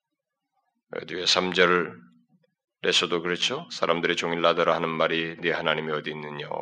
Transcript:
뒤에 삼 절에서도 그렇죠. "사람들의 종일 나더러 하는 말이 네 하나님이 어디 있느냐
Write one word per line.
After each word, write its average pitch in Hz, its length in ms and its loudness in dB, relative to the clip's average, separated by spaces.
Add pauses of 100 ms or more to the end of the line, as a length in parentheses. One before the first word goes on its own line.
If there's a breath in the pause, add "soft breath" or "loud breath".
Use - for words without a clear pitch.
(1080)
뒤에 87 200 -6
삼 92 260 2
절에서도 - 1700 0
그렇죠. 90 480 -4
"사람들의 85 460 0
종일 85 240 -2
나더러 82 340 4
하는 82 140 0
말이 82 520 0
네 85 100 0
하나님이 78 420 0
어디 76 180 -4
있느냐 76 380 -8 (140)